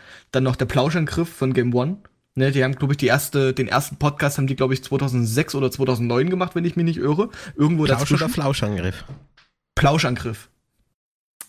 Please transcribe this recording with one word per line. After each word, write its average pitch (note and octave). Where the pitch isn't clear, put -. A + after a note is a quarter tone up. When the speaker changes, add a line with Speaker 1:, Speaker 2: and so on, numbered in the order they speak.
Speaker 1:
dann C3
noch C3
der C3
Plauschangriff D#3+
von C3
Game B2
One. D3
Ne, C3
die C3+
haben, C3
glaub C#3
ich, C#3+
die C3+
erste, C3
den B2+
ersten -
Podcast D3
haben C3+
die, C3+
glaub C3
ich, C3
zweitausendsechs B2+
oder C3+
zweitausendneun B2+
gemacht, F3+
wenn E3+
ich E3+
mich E3+
nicht E3
irre. D3+
Irgendwo D#3
Speaker 2:
Plausch C3+
Speaker 1:
dazwischen. C#3+
Speaker 2:
oder -
Flauschangriff? G#2
Speaker 1:
Plauschangriff. C3